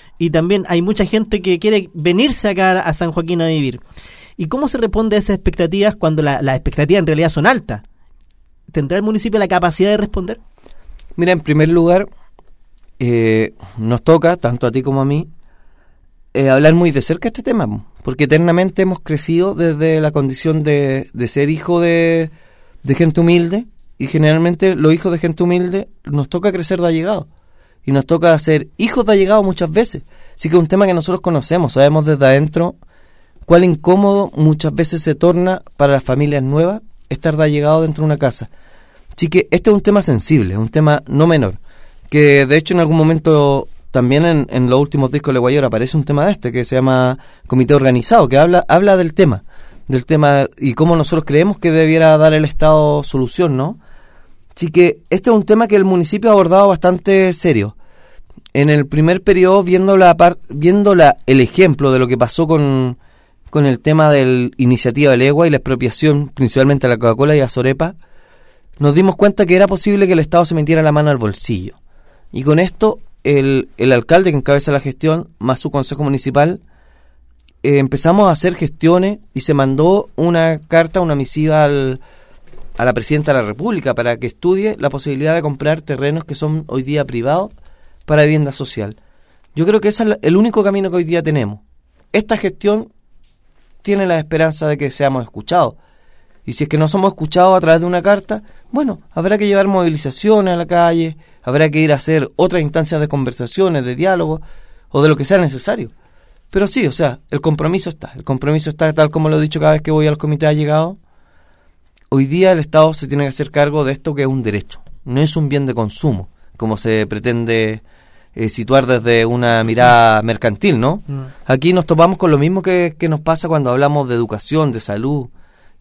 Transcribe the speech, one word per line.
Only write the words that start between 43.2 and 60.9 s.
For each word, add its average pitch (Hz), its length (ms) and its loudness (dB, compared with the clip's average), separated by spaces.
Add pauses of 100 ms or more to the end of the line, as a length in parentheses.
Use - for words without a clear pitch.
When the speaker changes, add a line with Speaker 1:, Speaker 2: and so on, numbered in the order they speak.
Speaker 2:
también 135 340 2
en, 160 260 0
en 127 200 0
los 131 100 4
últimos 143 300 -2
discos 147 240 -4
de 127 60 0
Guayor 135 240 0
aparece 120 320 -2
un 143 80 0
tema 143 200 -2
de 202 80 0
este, 127 200 -6
que 123 120 -4
se 127 120 -4
llama 127 420 0 (280)
Comité 131 280 2
Organizado, 135 540 4
que 135 100 2
habla, 170 280 4
habla 190 300 4
del 165 160 -2
tema, 156 320 2 (440)
del 131 180 -2
tema 143 400 2 (100)
y 135 160 -4
cómo 160 240 2
nosotros 156 300 -2
creemos 170 320 2
que 170 120 0
debiera 160 460 4
dar 156 160 4
el 156 140 0
Estado 151 560 2
solución, 135 560 -2
¿no? 156 200 -6 (800)
Así 156 140 -6
que 175 400 2
este - 200 -2
es 226 60 4
un 202 80 0
tema 220 240 2
que 208 80 2
el 196 80 4
municipio 190 460 0
ha - 20 6
abordado 190 360 4
bastante 185 640 2
serio. 117 440 0 (760)
En 143 180 2
el 147 160 2
primer 165 360 0
periodo, 185 400 4
viendo 185 340 2
la 180 200 6
par-, 175 220 4 (100)
viendo 190 460 2